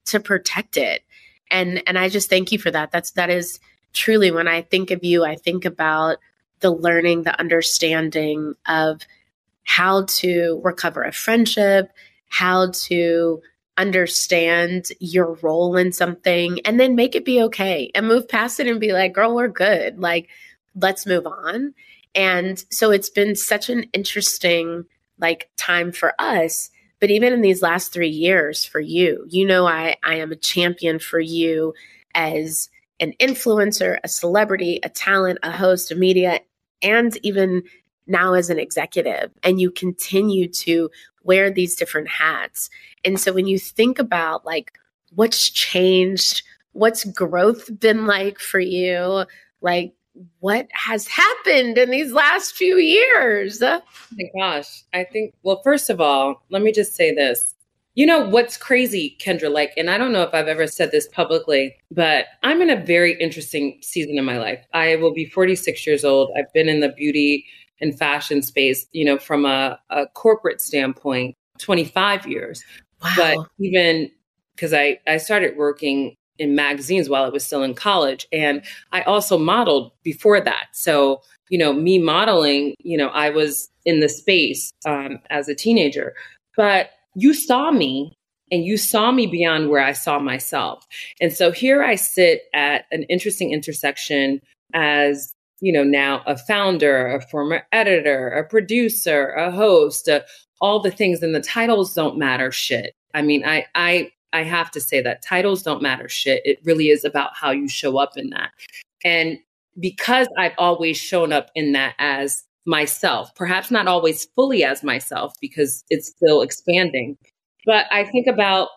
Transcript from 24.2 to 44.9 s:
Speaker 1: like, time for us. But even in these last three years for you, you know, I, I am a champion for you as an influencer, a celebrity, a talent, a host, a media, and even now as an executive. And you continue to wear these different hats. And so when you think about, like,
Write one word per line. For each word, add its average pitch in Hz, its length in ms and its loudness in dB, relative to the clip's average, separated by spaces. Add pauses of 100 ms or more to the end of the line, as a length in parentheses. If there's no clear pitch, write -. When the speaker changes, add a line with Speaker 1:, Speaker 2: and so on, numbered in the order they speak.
Speaker 1:
like, 165 400 -4
time 175 340 -2
for - 260 -2
us. 175 520 -2 (300)
But 202 100 4
even 240 240 4
in 240 80 2
these 185 180 4
last 180 320 -2
three 170 160 -2
years 156 560 0
for - 160 -6
you, 160 480 0
you 185 160 0
know, 185 220 4
I, 160 360 -2
I 160 120 -2
am 156 180 -6
a 156 40 -8
champion 175 640 -2
for 165 220 -4
you 160 540 -2 (400)
as 160 560 -4 (300)
an 160 200 -4
influencer, 208 800 0
a - 60 -12
celebrity, 190 720 -2
a - 60 -8
talent, 190 540 -2
a 160 80 -6
host, 185 400 0
a 165 40 -8
media, 180 460 2 (400)
and 220 420 2
even 190 420 0 (420)
now 185 260 0
as 175 160 2
an 165 100 -2
executive. 147 720 -4 (120)
And 185 180 2
you 180 100 2
continue 185 800 -2
to 165 420 -2 (340)
wear 190 260 4
these 180 240 -2
different 156 340 -6
hats. - 640 -4 (340)
And 185 160 0
so 190 120 0
when 185 140 0
you 190 120 0
think 233 400 0
about, 170 480 -4
like, - 260 -8 (380)